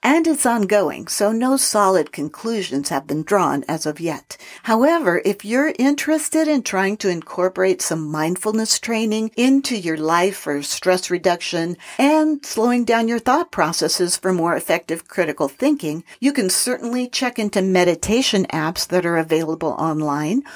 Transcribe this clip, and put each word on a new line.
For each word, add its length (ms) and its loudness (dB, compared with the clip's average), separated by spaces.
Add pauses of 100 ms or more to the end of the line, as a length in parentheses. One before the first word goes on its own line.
and 240 4
it's 180 0
ongoing, 640 2
so 240 0
no 240 0
solid 560 2
conclusions 800 -6
have 160 -4
been 160 -4
drawn 460 0
as 180 -4
of 140 -6
yet. 380 -8 (260)
However, 600 2
if 220 -2
you're 320 0
interested 720 0
in 160 2
trying 340 -2
to 100 -2
incorporate 760 0
some 260 -4
mindfulness 680 0
training 580 -2
into 400 2
your 200 -2
life 380 2
for 280 -6
stress 480 0
reduction 680 -2 (220)
and 440 4
slowing 420 0
down 220 2
your 120 0
thought 320 0
processes 680 0
for 160 0
more 220 0
effective 520 -4
critical 400 -2
thinking, 560 -2 (160)
you 140 2
can 160 0
certainly 580 -2
check 300 -4
into 240 0
meditation 920 2
apps 360 -4
that 180 0
are 120 0
available 600 0
online. 640 0 (140)